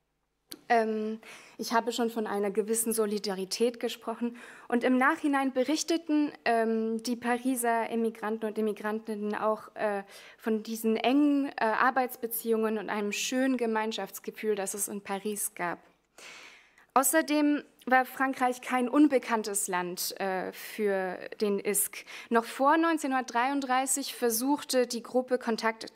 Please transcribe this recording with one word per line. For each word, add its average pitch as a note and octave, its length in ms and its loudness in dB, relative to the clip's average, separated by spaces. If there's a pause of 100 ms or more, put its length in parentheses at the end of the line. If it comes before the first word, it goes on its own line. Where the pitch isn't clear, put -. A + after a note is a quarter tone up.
(720)
Ähm, A3 500 2 (380)
ich A#3+ 160 -4
habe A3+ 180 2
schon A#3 160 0
von A3+ 180 -4
einer G3+ 240 0
gewissen A3 440 0
Solidarität G#3 840 -2
gesprochen. A#3 600 -6 (300)
Und A#3+ 160 2
im B3+ 120 4
Nachhinein C#4 560 2
berichteten, D4+ 800 0 (140)
ähm, A3+ 560 2
die A#3+ 140 -4
Pariser A#3+ 760 0
Emigranten A3+ 560 -2
und G#3+ 100 -6
Emigrantinnen G#3+ 800 -4
auch, G#3+ 400 0
äh, G3+ 280 -2 (360)
von A3 240 -2
diesen A3 340 0
engen, C#4+ 600 4
äh, - 80 -2
Arbeitsbeziehungen A3+ 1120 0
und F#3+ 100 -8
einem G#3 240 -2
schönen C4 460 2
Gemeinschaftsgefühl, A3 960 -2
das G3 180 -4
es G3+ 160 -4
in G3+ 140 -8
Paris G3+ 520 -6
gab. F3 240 -4 (1160)
Außerdem D4 680 4 (260)
war B3+ 180 6
Frankreich B3+ 560 -2
kein B3 260 0
unbekanntes A#3 800 4
Land, F3+ 500 -4
äh, F#3+ 340 -2
für F#3+ 680 -2 (220)
den G3+ 200 2
isk. - 440 -2 (260)
Noch A#3 160 4
vor C#4+ 320 4
neunzehnhundertdreiunddreißig C4+ 1400 0
versuchte B3 720 2
die A3+ 140 -6
Gruppe, B3+ 360 0
Kontakt A3+ 460 -2 (120)